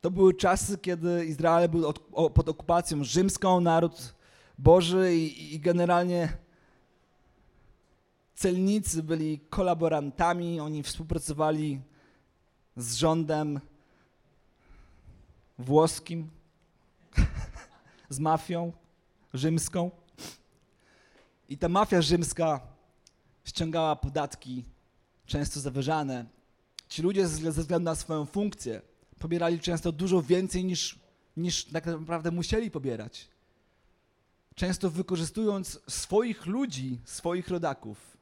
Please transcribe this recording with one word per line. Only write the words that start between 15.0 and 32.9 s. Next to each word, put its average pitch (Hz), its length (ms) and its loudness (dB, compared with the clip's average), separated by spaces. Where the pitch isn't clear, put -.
włoskim, 160 720 2
<laughs> - 960 -6
z 135 100 -8
mafią 170 520 -2
rzymską. 160 580 0
I 143 80 -12
ta 170 120 -2
mafia 185 320 4
rzymska 156 600 0
ściągała 160 500 0
podatki, 135 680 -6
często 147 340 -4
zawyżane. 135 680 -4
Ci - 120 -8
ludzie 190 260 2
z-, 156 140 -4
ze 160 200 -2
względu 170 240 0
na 160 100 -2
swoją 156 300 -4
funkcję 190 560 -6
pobierali 170 400 0
często 170 320 -2
dużo 175 300 2
więcej 185 440 0
niż, - 340 -4
niż 170 280 -4
tak 160 200 -6
naprawdę 165 460 -4
musieli 202 400 -2
pobierać. 120 580 -8